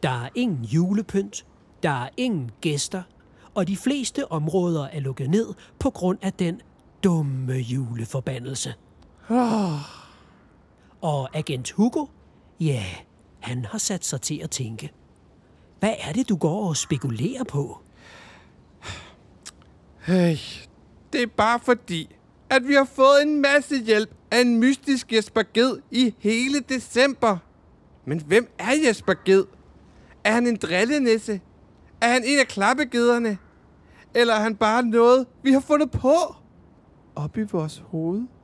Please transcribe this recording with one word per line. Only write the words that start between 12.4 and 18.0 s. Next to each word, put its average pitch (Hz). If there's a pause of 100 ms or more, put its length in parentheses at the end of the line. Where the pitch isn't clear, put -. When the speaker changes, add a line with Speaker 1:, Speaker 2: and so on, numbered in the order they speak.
Speaker 1:
ja, 139 (560)
han 123
har 107
sat -
sig 135
til 151
at 160
tænke. 113 (880)
Hvad 220
er 147
det, 240
du 214
går 170
og 156
spekulerer 143
på? 139 (2250)